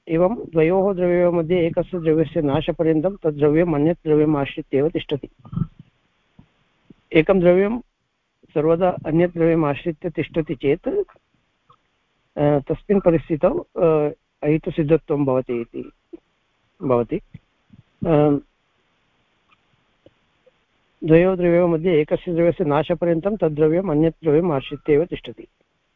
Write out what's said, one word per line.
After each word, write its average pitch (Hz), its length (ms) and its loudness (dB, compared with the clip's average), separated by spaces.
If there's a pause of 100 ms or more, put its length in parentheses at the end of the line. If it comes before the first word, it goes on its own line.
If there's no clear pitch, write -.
एवं, 180 260 2
द्वयोः 185 600 0
द्रव्ययोः 175 380 2
मध्ये 170 340 0
एकस्य 170 320 -4
द्रव्यस्य 160 420 0
नाशपर्यन्तं 160 760 0
तद्द्रव्यम् 151 580 0
अन्यत् 156 300 0
द्रव्यम् 151 320 2
आश्रित्य 139 420 -4
एव 143 100 2
तिष्ठति. - 400 -8 (1800)
एकं 180 280 2
द्रव्यं 196 400 2 (760)
सर्वदा 170 420 0 (100)
अन्यत् 170 260 0
द्रव्यम् 165 320 0
आश्रित्य 156 460 -6
तिष्ठति 156 440 -6
चेत्, 143 340 -2
अ, 392 160 -2 (1300)
तस्मिन् 147 640 0
परिस्थितौ, 175 580 0
अ, 156 540 0 (300)
अहितसिद्धत्वं 151 840 -2
भवति 127 360 -2
इति 123 300 -12 (920)
भवति. 127 380 -2 (840)
अं, 147 320 2 (2750)
द्वयोः 175 320 4
द्रव्योः 175 320 2
मध्ये 165 320 0
एकस्य 170 340 -4
द्रव्यस्य 170 300 0
नाशपर्यन्तं 165 720 -2
तद्द्रव्यम् 160 540 0
अन्यत् 156 320 0
द्रव्यम् 160 300 2
आश्रित्य 143 400 -4
एव 147 120 2
तिष्ठति। - 420 -14 (500)